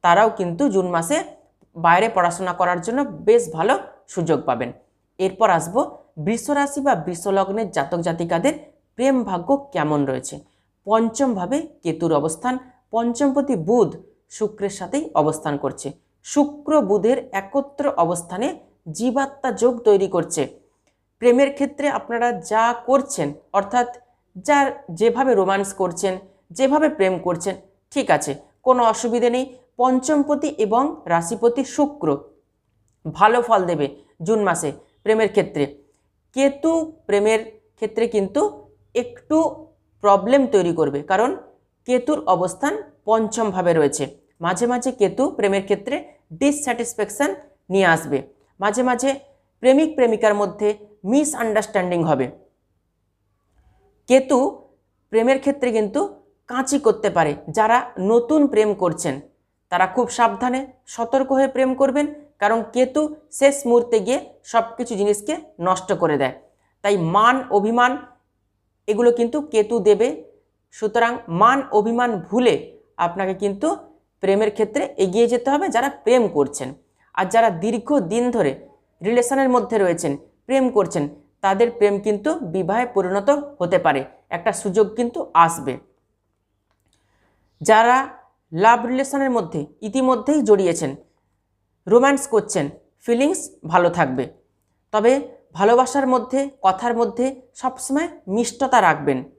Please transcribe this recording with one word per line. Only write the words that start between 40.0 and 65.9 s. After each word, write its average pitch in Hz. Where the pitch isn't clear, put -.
প্রবলেম 208
তৈরি 175
করবে, 143
কারণ 208
কেতুর 254
অবস্থান 185
পঞ্চমভাবে 208
রয়েছে। 143
মাঝে 180
মাঝে 247
কেতু 208
প্রেমের 196
ক্ষেত্রে 202
ডিসস্যাটিসফ্যাকশন 247
নিয়ে 190
আসবে, 143
মাঝে 208
মাঝে 247
প্রেমিক 269
প্রেমিকার 220
মধ্যে 202
মিসআন্ডারস্ট্যান্ডিং 214
হবে। 139
কেতু 262
প্রেমের 240
ক্ষেত্রে 277
কিন্তু 214
কাঁচি 262
করতে 214
পারে। 156
যারা 220
নতুন 233
প্রেম 214
করছেন 165
তারা 180
খুব 240
সাবধানে 247
সতর্ক 262
হয়ে 269
প্রেম 262
করবেন, 277
কারণ 214
কেতু 254
শেষ 277
মুহূর্তে 240
গিয়ে 240
সব 226
কিছু 240
জিনিসকে 208
নষ্ট 185